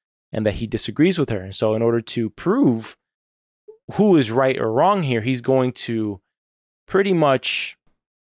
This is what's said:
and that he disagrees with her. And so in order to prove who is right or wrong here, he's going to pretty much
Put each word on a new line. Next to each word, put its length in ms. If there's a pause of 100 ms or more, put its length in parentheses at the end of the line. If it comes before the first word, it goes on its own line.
(320)
and 140
that 80
he 120
disagrees 520
with 100
her. 120
And 140
so 200
in 80
order 180
to 300
prove 680 (960)
who 220
is 140
right 280
or 140
wrong 300
here, 200
he's 180
going 320
to 480 (680)
pretty 260
much 640 (500)